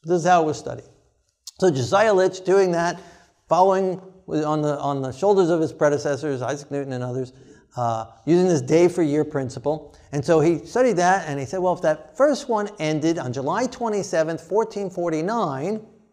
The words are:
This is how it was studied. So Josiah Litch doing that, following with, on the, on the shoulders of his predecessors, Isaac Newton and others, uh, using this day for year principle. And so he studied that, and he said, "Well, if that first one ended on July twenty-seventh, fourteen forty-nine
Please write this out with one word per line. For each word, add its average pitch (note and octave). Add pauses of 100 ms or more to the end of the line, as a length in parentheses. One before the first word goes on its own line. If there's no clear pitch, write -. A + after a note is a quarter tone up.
This E3+
is D#3
how F3+
it D#3+
was D3+
studied. - (760)
So F3+
Josiah G3
Litch F#3
doing F#3
that, E3+ (480)
following F#3 (280)
with, D3+
on D3+
the, D3
on C#3
the C3
shoulders F#3+
of E3+
his D#3+
predecessors, C#3+
Isaac C#3+
Newton C#3
and B2
others, B2+ (420)
uh, A#2 (220)
using F3+
this D#3+
day D#3
for F3
year D3+
principle. C#3+ (160)
And C#3+
so D#3+
he D#3
studied A#3+
that, F3+
and C#3
he C3
said, F#3+
"Well, F3+
if F3
that D#3
first C#4
one G#3 (100)
ended D#3
on B2+
July D#3
twenty-seventh, F#3
fourteen G3+
forty-nine F3 (300)